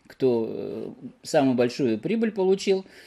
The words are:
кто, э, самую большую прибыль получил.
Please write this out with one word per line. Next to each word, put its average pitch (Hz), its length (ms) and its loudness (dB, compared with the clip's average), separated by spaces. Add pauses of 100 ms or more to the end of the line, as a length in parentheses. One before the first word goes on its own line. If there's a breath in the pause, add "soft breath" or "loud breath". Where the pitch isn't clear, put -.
кто, 120 420 0
э, 107 420 -8 (300)
самую 139 320 2
большую 120 460 2
прибыль 220 320 -2
получил. 190 520 0 (240 soft breath)